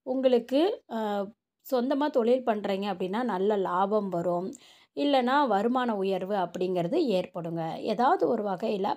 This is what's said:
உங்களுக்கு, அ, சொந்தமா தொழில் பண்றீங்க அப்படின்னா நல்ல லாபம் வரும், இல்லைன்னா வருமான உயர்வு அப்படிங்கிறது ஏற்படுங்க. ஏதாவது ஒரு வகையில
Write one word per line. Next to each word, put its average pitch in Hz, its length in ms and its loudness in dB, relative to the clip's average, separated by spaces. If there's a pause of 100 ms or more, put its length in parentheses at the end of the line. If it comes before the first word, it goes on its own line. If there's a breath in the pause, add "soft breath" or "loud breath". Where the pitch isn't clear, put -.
உங்களுக்கு, 254 560 2 (300)
அ, 226 80 -4 (680)
சொந்தமா 269 440 0
தொழில் 247 360 2
பண்றீங்க 202 420 -2
அப்படின்னா 190 360 -4
நல்ல 208 320 0
லாபம் 196 540 0
வரும், 175 400 -2 (480 loud breath)
இல்லைன்னா 277 500 2
வருமான 233 480 0
உயர்வு 190 400 -2
அப்படிங்கிறது 180 680 -2
ஏற்படுங்க. 170 760 -4
ஏதாவது 277 480 2
ஒரு 233 160 0
வகையில 202 540 -2